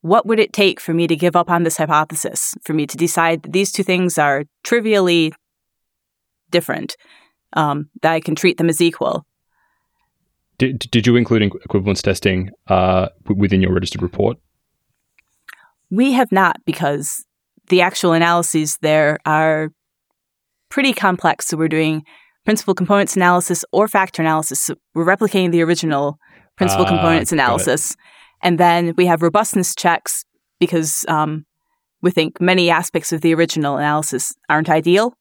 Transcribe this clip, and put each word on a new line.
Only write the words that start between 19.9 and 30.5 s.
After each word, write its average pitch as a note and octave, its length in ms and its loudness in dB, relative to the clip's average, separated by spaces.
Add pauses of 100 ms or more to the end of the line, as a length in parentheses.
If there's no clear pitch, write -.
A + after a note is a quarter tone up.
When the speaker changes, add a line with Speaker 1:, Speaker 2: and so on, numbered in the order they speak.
Speaker 1:
pretty C#4 240 0
complex. - 540 -2
So D#3+ 100 -4
we're D#3+ 100 0
doing D#3 360 -2 (420)
principal G#3+ 280 0
components G3 440 0
analysis F3+ 560 2
or G#3+ 160 2
factor F#3+ 320 0
analysis. D#3 400 -2
So - 140 -6 (180)
we're E3 120 -2
replicating F#3+ 460 0
the E3+ 120 2
original D3+ 540 -2 (400)
principal F3+ 280 0
Speaker 2:
Ah, F#3+ 40 -2
Speaker 1:
components - 420 0
Speaker 2:
got F3 40 -2
it. D3+ 80 0
Speaker 1:
analysis. - 520 0 (460)
And F3 160 0
then E3+ 380 2
we F3+ 100 4
have E3 160 2
robustness F3+ 540 0
checks - 500 -2 (340)